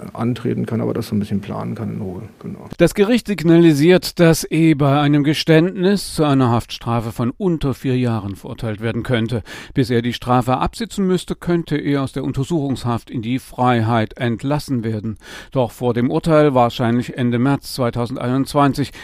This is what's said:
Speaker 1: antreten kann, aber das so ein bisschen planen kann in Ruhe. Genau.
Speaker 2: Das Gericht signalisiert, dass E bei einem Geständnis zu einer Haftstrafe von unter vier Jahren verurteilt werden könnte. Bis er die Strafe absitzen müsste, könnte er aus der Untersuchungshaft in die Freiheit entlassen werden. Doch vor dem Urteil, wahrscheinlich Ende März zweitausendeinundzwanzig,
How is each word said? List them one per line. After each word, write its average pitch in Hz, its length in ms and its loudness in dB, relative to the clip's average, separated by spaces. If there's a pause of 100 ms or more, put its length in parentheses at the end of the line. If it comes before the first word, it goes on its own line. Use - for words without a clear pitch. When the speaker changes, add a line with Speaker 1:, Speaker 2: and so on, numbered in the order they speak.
(140)
Speaker 1:
antreten 117 520 -4
kann, 113 160 -4
aber 113 140 -2
das 117 140 -6
so 110 60 -2
ein 104 40 0
bisschen 101 220 -4
planen 107 340 -8
kann 107 180 -8
in 110 80 -8
Ruhe. 92 220 -10 (160)
Genau. - 280 -14 (120)
Speaker 2:
Das 170 160 2
Gericht 208 320 2
signalisiert, 165 920 4
dass 165 300 4
E 160 240 4
bei 139 260 2
einem 147 240 4
Geständnis 175 920 2
zu 160 80 2
einer 135 260 4
Haftstrafe 117 640 -2
von 120 180 -2
unter 143 460 -2
vier 127 240 -2
Jahren 110 360 -2
verurteilt 107 460 -8
werden 113 220 -4
könnte. 113 400 -2 (320)
Bis 127 160 0
er 117 100 2
die 117 120 -2
Strafe 123 440 0
absitzen - 480 -4
müsste, 185 300 -2
könnte 170 420 -2
er 143 240 0
aus 131 120 -6
der 135 100 -6
Untersuchungshaft 135 880 -4
in 127 100 -6
die 120 160 -2
Freiheit 117 800 0
entlassen 131 640 -2
werden. 110 360 -6 (320)
Doch 123 180 0
vor 123 240 -2
dem 120 160 0
Urteil, 151 460 4
wahrscheinlich 120 600 0
Ende 120 220 0
März 135 380 0
zweitausendeinundzwanzig, 131 1160 0 (120)